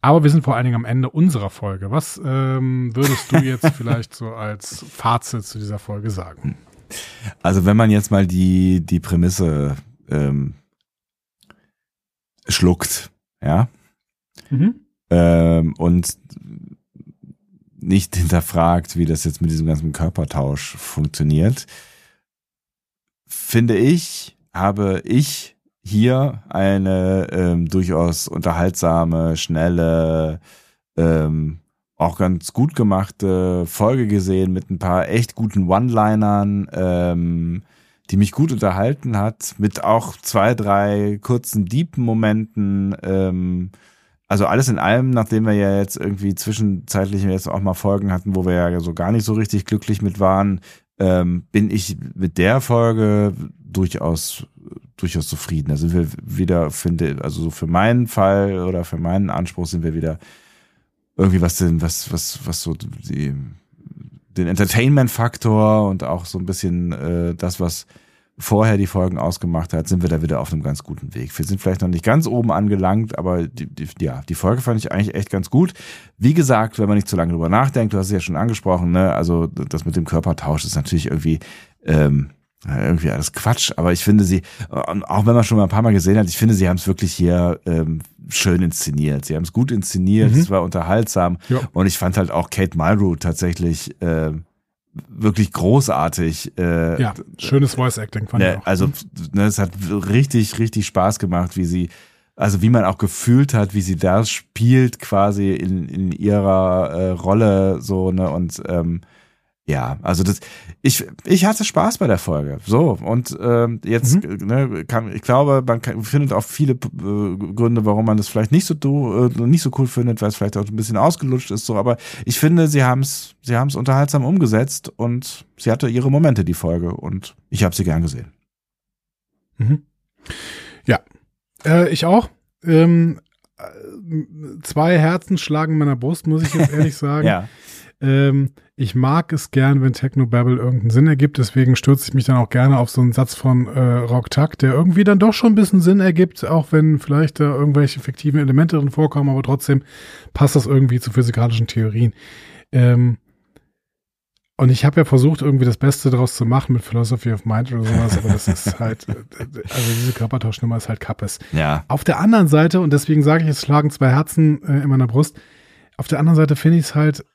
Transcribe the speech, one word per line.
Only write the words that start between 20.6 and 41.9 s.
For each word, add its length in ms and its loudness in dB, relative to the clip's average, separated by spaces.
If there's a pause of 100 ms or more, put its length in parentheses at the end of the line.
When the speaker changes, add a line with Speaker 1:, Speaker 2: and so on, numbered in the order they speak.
Speaker 2:
funktioniert, 920 -2 (1600)
finde 500 0
ich, 600 0 (180)
habe 500 0
ich 520 -2 (260)
hier 680 0
eine, 840 0
ähm, 360 0
durchaus 600 0
unterhaltsame, 1080 0
schnelle, 1040 0 (560)
ähm, 640 0 (360)
auch 220 -2
ganz 340 -2
gut 240 -2
gemachte 880 0
Folge 400 0
gesehen 460 0
mit 180 -6
ein 80 -6
paar 300 0
echt 260 -2
guten 340 -2
One-Linern, 1040 0
ähm, 880 -2 (480)
die 60 0
mich 160 2
gut 200 0
unterhalten 640 -2
hat, 420 -4
mit 260 -2
auch 320 0
zwei, 380 0
drei 680 0
kurzen, 460 -2
deepen 380 -4